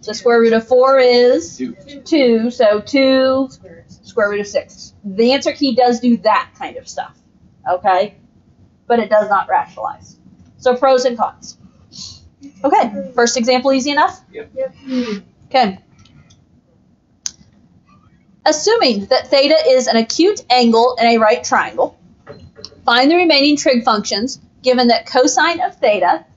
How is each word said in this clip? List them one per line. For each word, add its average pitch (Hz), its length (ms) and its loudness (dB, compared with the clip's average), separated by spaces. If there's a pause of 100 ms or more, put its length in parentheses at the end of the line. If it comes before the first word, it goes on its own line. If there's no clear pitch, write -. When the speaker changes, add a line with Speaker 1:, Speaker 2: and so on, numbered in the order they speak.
Speaker 1:
The 214 120 -10
square 233 240 0
root 226 140 4
of 226 140 0
four 262 300 4
is 247 600 2
Speaker 2:
Two. - 180 -10 (280)
Speaker 1:
Two, 240 460 2
so 214 300 0
two, 262 720 0
Speaker 3:
Square - 240 -20
root - 100 -20
of - 60 -20
six. - 160 -20
Speaker 1:
square 208 240 -2
root 208 80 -4
of 202 80 -8
six. - 460 -8 (120)
The 220 280 0
answer 277 180 -2
key 269 240 -2
does 240 240 2
do 240 180 2
that 202 400 -2
kind - 200 -14
of - 120 -20
stuff, - 260 -14 (560)
okay? 190 440 -2 (720)
But 233 100 2
it 208 140 0
does 214 180 2
not 190 180 0
rationalize. - 720 -6 (400)
So 247 180 0
pros 262 300 2
and 240 100 -2
cons. - 440 -10 (1040)
Okay, 269 500 -2
first 240 240 0
example 254 340 0
easy 269 200 -2
enough? 311 280 0 (120)
Speaker 2:
Yep. 440 240 -16
Speaker 3:
Yep. 523 200 -8 (760)
Speaker 1:
Okay. 208 280 -2 (2750)
Assuming 302 640 0
that - 220 -4
theta 277 300 2 (100)
is 254 180 2
an 226 120 0
acute 320 520 -2
angle 240 500 2
in 233 60 0
a 233 140 2
right 220 240 2
triangle, - 520 -4 (920)
find 254 260 2
the 339 60 4
remaining 294 380 2
trig 262 280 0
functions 214 560 -4 (240)
given 254 240 2
that 226 180 0
cosine 320 560 0
of - 140 -6
theta 226 500 0 (120)